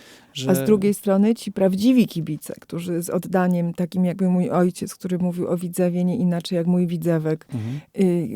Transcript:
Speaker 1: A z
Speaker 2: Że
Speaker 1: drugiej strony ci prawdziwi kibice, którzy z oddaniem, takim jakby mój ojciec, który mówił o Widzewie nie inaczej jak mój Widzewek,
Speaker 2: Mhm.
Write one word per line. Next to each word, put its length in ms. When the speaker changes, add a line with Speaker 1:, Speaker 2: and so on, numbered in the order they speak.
Speaker 1:
A 60
z 40
Speaker 2:
Że 80
Speaker 1:
drugiej 280
strony 400
ci 180
prawdziwi 540
kibice, 540
którzy 420
z 80
oddaniem, 640
takim 300
jakby 240
mój 220
ojciec, 440
który 240
mówił 300
o 80
Widzewie 480
nie 120
inaczej 400
jak 100
mój 200
Widzewek, 680
Speaker 2:
Mhm. 260